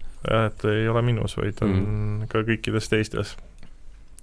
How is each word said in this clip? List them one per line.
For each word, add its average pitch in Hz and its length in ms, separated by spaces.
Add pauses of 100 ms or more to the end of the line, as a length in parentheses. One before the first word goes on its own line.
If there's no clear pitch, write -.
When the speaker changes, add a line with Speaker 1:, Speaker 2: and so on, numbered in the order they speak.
(260)
Speaker 1:
Jah, 113 200
et - 180
ei 107 240
ole 113 140
minus, 117 340
vaid - 240
on 110 80
Speaker 2:
Mhm. 104 600
Speaker 1:
ka 110 140
kõikides 110 460
teistes. 107 480 (880)